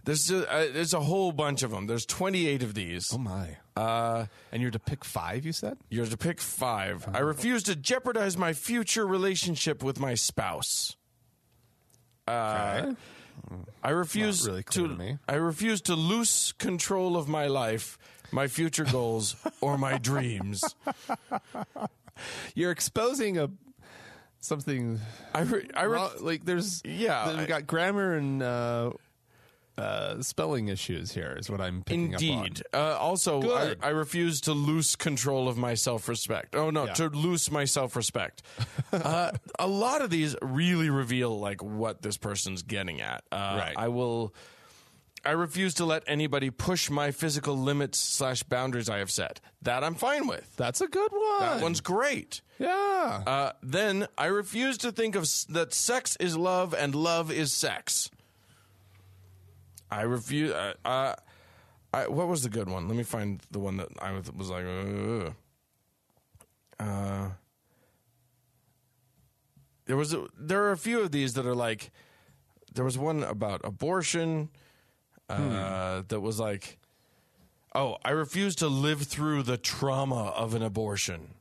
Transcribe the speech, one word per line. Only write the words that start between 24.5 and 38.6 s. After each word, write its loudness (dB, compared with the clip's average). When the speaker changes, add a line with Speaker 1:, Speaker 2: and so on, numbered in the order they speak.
Speaker 1:
I 4
re-, 2
I 2
re- 4
Speaker 2:
wrong, 0
like, -2
there's, 0
Speaker 1:
Yeah, 0
Speaker 2:
we've -2
Speaker 1:
I 0
Speaker 2:
got 0
grammar 2
and, 0
uh, 0
uh, -2
spelling -2
issues -4
here -6
is -8
what -4
I'm -4
picking -2
Speaker 1:
Indeed. -2
Speaker 2:
up 2
on. -
Speaker 1:
Uh, 0
also, 2
I, 2
Speaker 2:
Good. -4
Speaker 1:
I 2
refuse 0
to 2
lose 2
control 0
of 0
my 2
self-respect. -2
Oh, 2
no, 2
Speaker 2:
Yeah. -4
Speaker 1:
to 2
lose 2
my 2
self-respect. 0
<laughs> -20